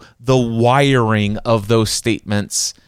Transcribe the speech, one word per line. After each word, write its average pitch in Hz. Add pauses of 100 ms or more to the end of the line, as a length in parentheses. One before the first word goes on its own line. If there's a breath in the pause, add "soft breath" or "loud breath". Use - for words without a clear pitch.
(180 loud breath)
the 127
wiring 117
of 113
those 113
statements - (140 soft breath)